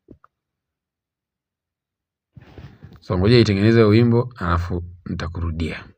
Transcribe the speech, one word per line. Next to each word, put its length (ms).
So, 180
ngoja 220
itengeneze 420
huo 100
wimbo, 440
alafu 480
nitakurudia. 800